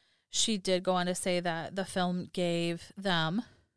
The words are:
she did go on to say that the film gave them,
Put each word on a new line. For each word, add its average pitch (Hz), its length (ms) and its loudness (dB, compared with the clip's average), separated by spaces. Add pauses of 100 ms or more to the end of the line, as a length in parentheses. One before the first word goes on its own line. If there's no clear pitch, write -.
(280)
she - 280 2
did 185 280 2
go 185 100 4
on 180 120 2
to 180 100 0
say 180 240 0
that 165 340 -4
the 190 100 -2
film 180 480 -2
gave 170 640 -2
them, 180 460 0 (340)